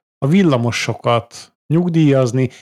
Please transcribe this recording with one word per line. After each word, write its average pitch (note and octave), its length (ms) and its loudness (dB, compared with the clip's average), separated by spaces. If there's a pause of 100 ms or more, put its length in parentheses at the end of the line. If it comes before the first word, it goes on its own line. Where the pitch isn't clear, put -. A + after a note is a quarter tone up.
(180)
a - 80 -4
villamosokat A#2+ 1300 -2 (140)
nyugdíjazni C#3+ 840 0 (120)